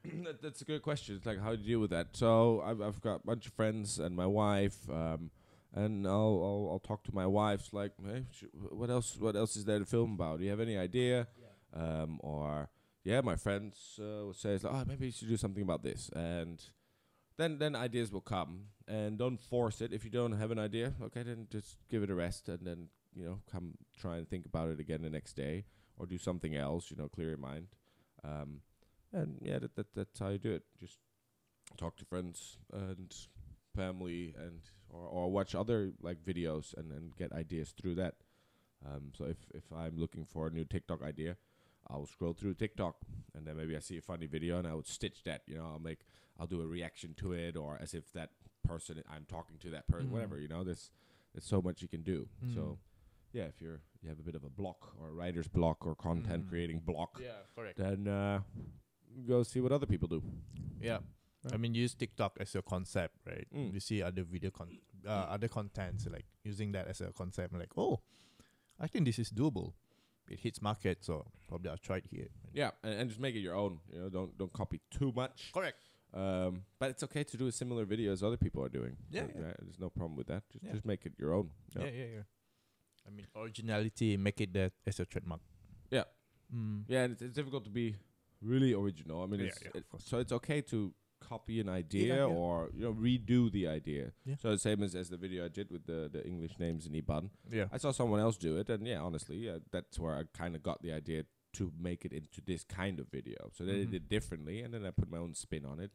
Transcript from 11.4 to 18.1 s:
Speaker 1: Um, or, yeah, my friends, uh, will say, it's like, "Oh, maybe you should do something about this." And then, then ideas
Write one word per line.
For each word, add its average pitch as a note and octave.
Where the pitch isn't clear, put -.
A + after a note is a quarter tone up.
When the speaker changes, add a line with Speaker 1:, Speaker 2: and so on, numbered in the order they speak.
Speaker 1:
Um, D#2
or, D2+
yeah, A#2
my G2+
friends, G2+
uh, G#2+
will G2
say, G2+
it's F#2
like, -
"Oh, C3+
maybe C3+
you B2
should A2
do A2+
something G2+
about F2
this." -
And E2+
then, D#3
then D3+
ideas A#2